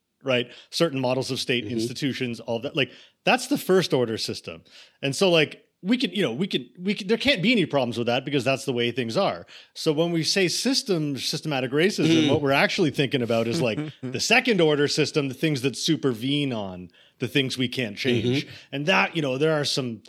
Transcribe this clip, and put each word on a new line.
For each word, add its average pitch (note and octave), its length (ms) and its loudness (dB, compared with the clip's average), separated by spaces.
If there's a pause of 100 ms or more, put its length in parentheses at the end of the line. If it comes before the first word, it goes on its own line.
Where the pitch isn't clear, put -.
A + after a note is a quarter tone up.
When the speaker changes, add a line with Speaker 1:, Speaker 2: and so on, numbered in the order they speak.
(240)
Speaker 1:
right? B2+ 240 0 (220)
Certain C#3 320 -2
models B2+ 280 0
of C3 120 -4
state, A#2+ 240 -2
Speaker 2:
Mm-hmm. G#2 80 -6
Speaker 1:
institutions, A#2 680 -4
all A#2 220 -4
that. C#3 120 -8
Like, C3 180 0 (340)
that's B3 220 2
the C#4 100 0
first F#3 360 2
order A2+ 240 2
system. F#2+ 440 -8 (400)
And C3+ 120 -2
so, G3 160 2
like, D#3 360 2 (180)
we G#3 120 0
can, B3 160 0
you G3 120 -2
know, A#2 100 0
we F3 140 -2
can, C#3+ 200 -4 (120)
we G3 160 -2
can, G3+ 120 -10
there A3 120 2
can't B3+ 240 2
be A3+ 80 4
any G#3+ 160 4
problems A#2+ 320 0
with A2+ 80 -2
that C3 180 0
because C#3+ 180 0
that's C3 220 0
the C3+ 80 0
way A#2+ 160 0
things A#2 260 -4
are. A#2+ 300 -2 (300)
So - 180 -2
when E3+ 180 0
we E3 120 0
say F#3+ 240 2
system, D#3+ 720 -2
systematic C#3 520 -4
racism, D#3+ 540 4
Speaker 2:
Mm. C#3+ 60 4
Speaker 1:
what D3+ 100 2
we're C#3 100 2
actually E3 380 4
thinking C3 320 0
about A2+ 260 2
is, C#3 140 0
like, A2 160 0 (140)
Speaker 2:
<laughs> - 100 -20
Speaker 1:
the B2 180 -6
second A#3 400 2
order D3 280 4
system, C#3+ 400 0
the B2+ 80 -6
things D3+ 260 0
that B2 160 -2
supervene C#3 720 0
on F#2+ 380 -8 (300)
the B2 80 -4
things C3 320 -2
we B2+ 80 0
can't A2 280 -6
change. B2 520 0
Speaker 2:
Mm-hmm. - 80 -18 (160)
Speaker 1:
And C#3 160 -6
that, F#3+ 280 2
you D#3+ 60 -2
know, C3 160 -2
there D#3 160 2
are D3 120 0
some, B2 440 -4